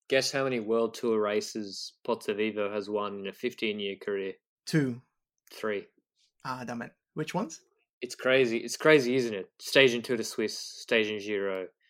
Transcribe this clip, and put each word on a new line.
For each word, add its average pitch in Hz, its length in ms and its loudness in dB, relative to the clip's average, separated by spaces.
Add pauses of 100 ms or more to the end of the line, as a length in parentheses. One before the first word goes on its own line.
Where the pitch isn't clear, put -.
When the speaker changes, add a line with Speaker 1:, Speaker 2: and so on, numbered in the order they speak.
Speaker 1:
Guess 131 220 4
how 135 120 0
many 127 160 0
World 113 340 2
Tour 113 280 2
races 104 720 -2 (120)
Pozzo 110 300 -2
Vivo 104 360 0
has 104 180 -4
won 101 320 -2
in 98 60 -6
a 95 60 -8
fifteen-year 104 680 -4
career? 98 300 -2 (340)
Speaker 2:
Two. 127 340 0 (500)
Speaker 1:
Three. 104 360 -6 (580)
Speaker 2:
Ah, 127 200 -8
damn 120 160 -8
it. - 100 -12 (220)
Which 156 200 -8
ones? 196 280 -4 (400)
Speaker 1:
It's 123 140 -10
crazy. 127 420 4
It's 120 180 -6
crazy, 135 400 6
isn't 120 180 0
it? 95 160 -6 (100)
Stage 135 340 6
in 120 80 -2
Tour 120 160 -2
de 110 80 -2
Suisse, - 320 -4
stage - 500 0
in 107 120 -4
Giro, 98 480 -4 (220)